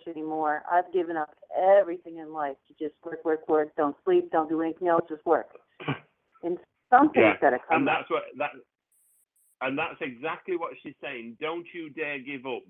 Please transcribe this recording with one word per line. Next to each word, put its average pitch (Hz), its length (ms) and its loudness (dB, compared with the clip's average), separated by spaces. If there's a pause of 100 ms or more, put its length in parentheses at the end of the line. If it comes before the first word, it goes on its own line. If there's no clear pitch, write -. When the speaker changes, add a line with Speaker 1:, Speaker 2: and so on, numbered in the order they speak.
Speaker 1:
any 156 140 -10
more. 156 500 -2
I've 180 220 2
given 170 240 -2
up 151 140 -4 (480)
everything 175 400 -4
in 156 120 -14
life 147 240 -6 (120)
to 147 60 -20 (120)
just 151 180 -8
work, 160 220 -12
work, 160 240 -2
work. 156 260 2
Don't 147 200 0 (100)
sleep. 180 260 4
Don't 160 180 2
do 160 120 -2
anything 165 260 -4
else. 165 220 4
Just 156 160 -14
work. 147 220 2 (340)
Speaker 2:
<laughs> - 60 -8 (560)
Speaker 1:
And 175 140 -4 (320)
something's 262 340 6
Speaker 2:
Yeah, 202 160 6
Speaker 1:
gotta 127 180 4 (100)
come 156 140 2
Speaker 2:
and 139 80 2
Speaker 1:
up. 156 100 2
Speaker 2:
that's 135 100 -10
what 156 140 -2 (160)
that, 143 100 -4 (1120)
and 135 160 -4
that's 156 240 -8
exactly 160 560 -6
what 147 140 -6 (100)
she's 147 220 -16
saying. 120 360 -12
Don't 170 320 -6
you 160 200 -12
dare 147 260 -8
give 131 300 -12
up, 190 220 -6